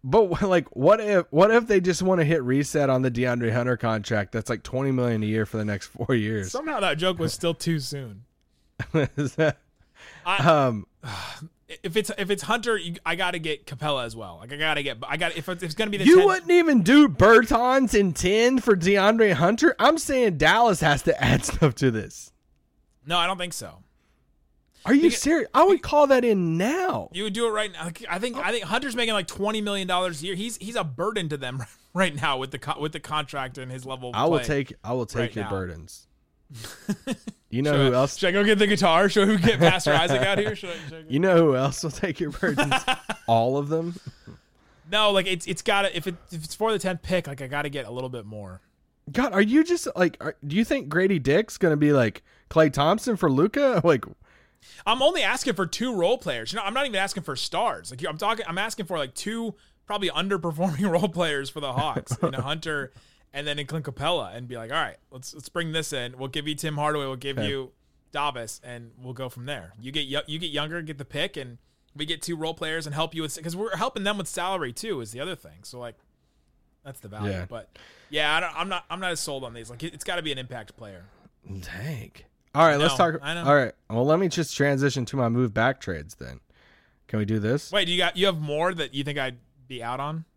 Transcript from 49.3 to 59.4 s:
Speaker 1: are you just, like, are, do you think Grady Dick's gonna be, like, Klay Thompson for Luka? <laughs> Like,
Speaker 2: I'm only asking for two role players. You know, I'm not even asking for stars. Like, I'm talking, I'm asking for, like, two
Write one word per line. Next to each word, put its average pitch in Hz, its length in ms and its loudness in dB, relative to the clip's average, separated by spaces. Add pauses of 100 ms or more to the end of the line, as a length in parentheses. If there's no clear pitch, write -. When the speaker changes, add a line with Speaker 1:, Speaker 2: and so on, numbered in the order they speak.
Speaker 1:
are 196 80 6
you 269 220 6
just, 349 300 0
like, 175 280 2
are, 151 120 -6 (120)
do 147 100 -2
you 226 80 4
think 262 240 -2
Grady 180 300 2
Dick's 143 400 2
gonna 160 180 4
be, 147 160 6
like, 120 300 2 (260)
Klay 160 240 6
Thompson 185 460 2
for 160 120 2
Luka? 208 520 2
<laughs> - 20 -6
Like, 151 220 4 (800)
Speaker 2:
I'm 233 160 2
only 320 200 4
asking 233 300 0
for 180 140 -2
two 240 280 -4
role 190 220 2
players. 127 380 -6
You 220 40 -4
know, 208 60 -6
I'm 202 80 -4
not 277 140 0
even 214 100 -4
asking 190 280 -4
for 139 120 -6
stars. 165 540 -4
Like, 127 180 -12
I'm 156 80 -6
talking, 214 320 -4
I'm 170 80 -6
asking 208 300 -6
for, 180 100 -6
like, 135 180 -6
two 226 400 -6 (300)